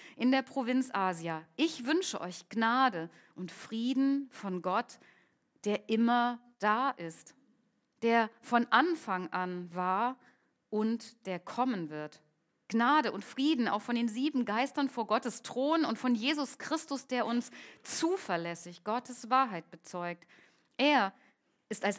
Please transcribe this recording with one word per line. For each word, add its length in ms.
in 160
der 100
Provinz 500
Asia. 600
"Ich 320
wünsche 340
euch 280
Gnade 600
und 160
Frieden 800
von 300
Gott, 380
der 240
immer 520
da 320
ist, 460
der 260
von 300
Anfang 600
an 400
war 460
und 540
der 140
kommen 500
wird. 320
Gnade 440
und 120
Frieden 440
auch 120
von 140
den 140
sieben 360
Geistern 440
vor 180
Gottes 360
Thron 420
und 140
von 180
Jesus 420
Christus, 480
der 200
uns 240
zuverlässig 1000
Gottes 480
Wahrheit 400
bezeugt. 560
Er 380
ist 160
als 140